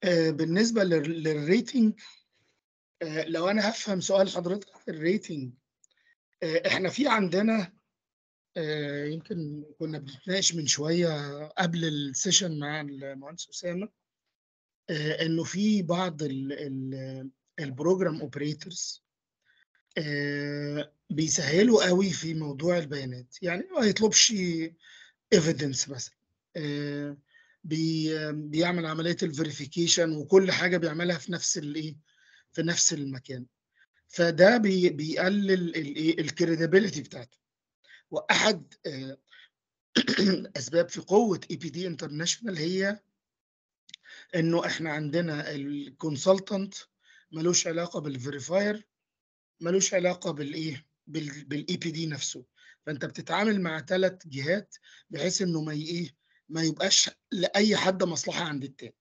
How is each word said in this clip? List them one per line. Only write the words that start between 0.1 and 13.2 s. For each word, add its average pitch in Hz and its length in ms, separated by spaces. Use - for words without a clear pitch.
بالنسبة 190 520
لل-، 165 400
للريتنج، 185 680
آه، 156 240
لو 165 240
أنا 202 200
هفهم 185 320
سؤال 190 280
حضرتك، 180 380
الريتنج، 156 640
آه، 165 240
إحنا 185 220
في 262 180
عندنا، 208 680
آه، 147 480
يمكن 151 580
كنا 156 180
بنتناقش 170 580
من 156 120
شوية 165 400
قبل 170 380
السيشن 151 760
مع 147 220
المهندس 139 680